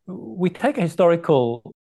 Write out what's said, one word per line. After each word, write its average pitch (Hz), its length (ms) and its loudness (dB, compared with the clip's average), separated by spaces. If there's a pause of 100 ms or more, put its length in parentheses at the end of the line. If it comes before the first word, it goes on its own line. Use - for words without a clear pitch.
we 185 440 -6
take 285 260 -2
a 233 60 -2
historical 165 920 0 (240)